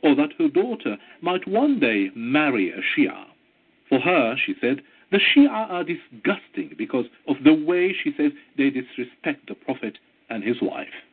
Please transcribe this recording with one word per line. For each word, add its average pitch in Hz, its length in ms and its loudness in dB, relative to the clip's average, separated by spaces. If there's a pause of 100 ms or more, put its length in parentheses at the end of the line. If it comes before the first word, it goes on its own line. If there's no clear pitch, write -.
or 147 120 6
that 147 220 0
her 160 120 2
daughter 214 480 -2 (240)
might 185 260 -4
one 247 320 2
day 104 360 0
marry 120 560 0
a 98 100 -10
Shia. - 440 -2 (640)
For 131 100 4
her, 131 360 2 (100)
she 95 160 -6
said, 139 200 -2 (300)
the 196 80 2
Shia 285 300 6
are 214 340 -4
disgusting - 960 -6
because 120 280 -4 (220)
of 139 160 0
the 156 100 10
way, 175 400 2 (100)
she 151 140 -2
says, 147 140 2 (260)
they 139 120 2
disrespect 131 760 -8
the - 80 -10
Prophet - 420 -8 (320)
and 113 140 -8
his 117 180 -2
wife. - 340 -6 (180)